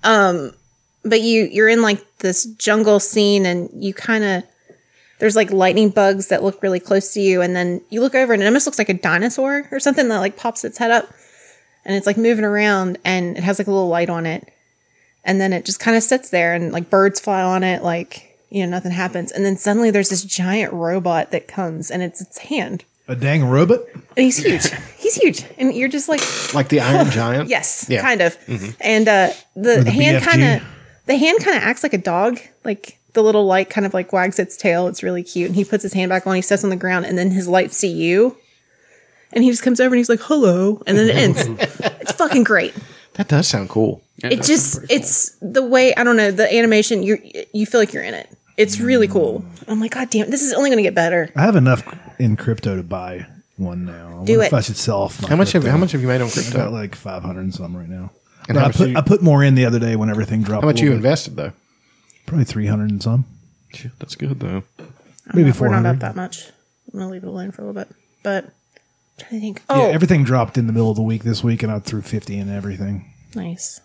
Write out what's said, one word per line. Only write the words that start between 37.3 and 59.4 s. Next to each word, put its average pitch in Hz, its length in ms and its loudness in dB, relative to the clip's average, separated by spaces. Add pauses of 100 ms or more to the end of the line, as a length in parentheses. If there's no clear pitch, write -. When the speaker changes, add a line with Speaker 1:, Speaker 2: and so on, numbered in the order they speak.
Speaker 1:
his 185 140 -2
lights 180 300 0
see 185 160 -2
you. 175 460 2 (960)
And 233 100 4
he 254 60 6
just 233 120 -2
comes 247 180 0
over 254 140 2
and 247 40 4
he's 240 100 0
like, 226 120 2
"Hello." 202 640 2
And 196 100 2
then 214 140 4
it - 60 2
ends. - 280 2
Speaker 2:
<laughs> - 560 -6
Speaker 1:
It's - 120 -8
fucking 285 320 2
great. 196 280 2 (420)
Speaker 3:
That - 140 -4
does 147 180 4
sound 98 220 -2
cool. 110 320 0 (160)
Speaker 4:
Yeah, 120 140 -4
Speaker 1:
It 262 60 2
Speaker 4:
that - 100 -2
Speaker 1:
just, - 260 2
Speaker 4:
sounds - 140 -6
pretty - 80 2
cool. 285 80 0
Speaker 1:
it's - 400 -2
the 233 200 0
way, 254 320 4
I - 100 0
don't 240 120 4
know, 208 140 2
the 190 260 0
animation, 220 460 2
you, 202 160 0 (340)
you 214 140 -2
feel 233 140 2
like 208 120 0
you're - 100 -8
in 104 120 -10
it. - 140 -14 (280)
It's 202 240 2
really 233 280 4
cool. 175 360 0 (220)
I'm 214 140 -2
like, 226 120 -4
"God 254 180 -6
damn, 214 200 0
this 277 120 -2
is 277 100 0
only 277 180 2
gonna 226 120 4
get 185 120 2
better." 170 400 0
Speaker 2:
I 139 80 0
have 208 140 4
enough 131 260 4 (360)
in 110 180 2
crypto 107 400 -4
to 92 60 -6
buy 90 440 -10 (300)
one 175 280 -6
now. 85 220 -14 (160)
I - 20 -10
Speaker 1:
Do 104 140 2
Speaker 2:
wonder 110 60 4
if 180 80 0
Speaker 1:
it. 147 40 2
Speaker 2:
I 117 40 2
should 107 160 -6
sell 101 260 -2
off - 200 -6
my - 60 -6
Speaker 3:
How 147 80 2
much 196 160 2
have, 170 100 2
Speaker 2:
crypto. 123 100 2
Speaker 3:
how 147 60 4
much 175 140 2
have 143 80 -2
you 127 80 0
made 127 120 2
on 120 80 -2
Speaker 2:
I've 110 40 -8
Speaker 3:
crypto? 120 260 -4
Speaker 2:
got, 214 140 -2
like, 214 220 -8
five 92 280 -12
hundred 90 200 -8
and 95 120 -6
some 90 220 -12
right 87 120 -14
now. 92 220 -12 (380)
Speaker 3:
And 113 60 0
Speaker 2:
But - 20 4
Speaker 3:
how 139 80 4
Speaker 2:
I - 40 4
Speaker 3:
much - 80 -2
Speaker 2:
put, 151 140 2
Speaker 3:
you, 123 60 0
Speaker 2:
I 151 40 2
put 196 220 4
more 147 200 6